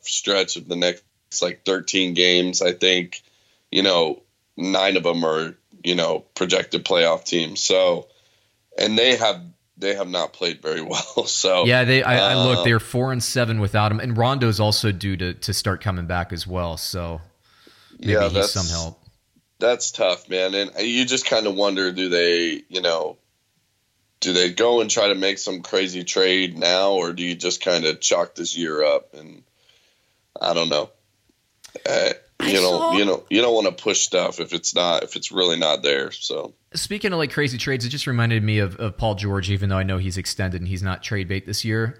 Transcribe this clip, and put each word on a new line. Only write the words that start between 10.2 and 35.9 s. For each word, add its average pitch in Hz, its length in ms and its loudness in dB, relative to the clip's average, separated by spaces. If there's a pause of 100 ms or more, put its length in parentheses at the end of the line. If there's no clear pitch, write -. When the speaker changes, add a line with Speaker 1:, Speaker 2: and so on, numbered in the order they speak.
Speaker 1:
played 85 280 -6
very 80 220 -4
<laughs> - 0 -
well. - 440 -4
So 92 380 2
Speaker 2:
Yeah, 123 200 4
they, 131 180 6
I, 101 300 2
I 92 120 4
looked, 123 180 2
Speaker 1:
uh, - 20 0
Speaker 2:
they're 113 160 4
four 127 320 -2
and 123 100 -2
seven 113 380 0
without 104 320 2
him, 107 80 -2
and 113 160 -2
Rondo's 120 420 2
also 107 320 2
due 95 260 -2
to, 90 180 -4
to - 200 -6
start 95 260 -2
coming 90 260 -4
back 87 260 -2
as 85 160 -8
well. 87 280 -4
So 85 440 -6 (800)
maybe 104 140 0
Speaker 1:
Yeah, 104 100 4
Speaker 2:
he's 98 80 0
Speaker 1:
that's, 98 180 2
Speaker 2:
some 95 160 -2
help. 82 320 -6 (640)
Speaker 1:
that's - 320 0
tough, 92 360 -2
man. 95 280 -2
And 101 240 -2
you 120 240 0
just 127 220 -2
kinda 110 260 2
wonder, 95 400 0
do 92 160 -2
they, 85 600 2
you 92 120 -6
know, 82 380 -2 (1000)
do 92 140 -2
they 90 180 2
go 117 300 4
and 107 100 -2
try 107 160 2
to 101 80 2
make 95 240 -2
some 92 240 -6
crazy 95 400 -2
trade 92 560 0
now, 92 360 2
or 87 180 0
do 90 100 -8
you 87 140 -4
just 90 240 -4
kinda 82 340 0
chalk - 400 0
this 85 220 -6
year 78 260 -2
up? - 320 0
And 80 300 -20 (960)
I 87 140 0
don't 82 160 0
know. 76 200 -2 (960)
Uh, - 280 0 (260)
Speaker 2:
I - 60 -4
Speaker 1:
you - 80 2
know, 90 240 2
Speaker 2:
saw 330 180 2
Speaker 1:
you 104 80 2
know, 95 260 0
you 104 120 4
don't 120 120 4
wanna 104 180 2
push 98 280 -2
stuff 90 400 0
if 82 120 -6
it's 85 220 -4
not, 85 300 0
if - 120 -12
it's - 140 -8
really 90 280 0
not 76 240 0
there. 69 300 0